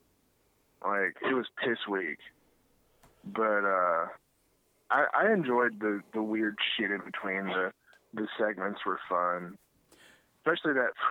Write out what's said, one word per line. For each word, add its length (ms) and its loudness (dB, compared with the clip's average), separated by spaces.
Like, 300 2
it 60 2
was 140 0
piss 140 0
weak. 300 -2
But, 400 2
uh, 420 2
I, 220 4
I 200 4
enjoyed 460 2
the, 220 0
the 80 0
weird 360 0
shit 140 0
in 140 0
between. 400 -4
The, 260 -2
the 140 -4
segments 480 -2
were 140 0
fun. 480 0
Especially 340 0
that 180 2